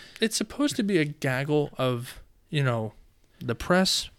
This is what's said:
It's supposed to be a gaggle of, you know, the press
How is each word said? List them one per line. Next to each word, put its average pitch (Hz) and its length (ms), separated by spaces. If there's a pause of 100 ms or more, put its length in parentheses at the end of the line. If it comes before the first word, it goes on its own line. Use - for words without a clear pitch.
(220)
It's 226 160
supposed 277 380
to 233 80
be 196 160
a 151 60
gaggle 143 720
of, 127 440 (300)
you 147 120
know, 113 300 (460)
the 120 160
press - 640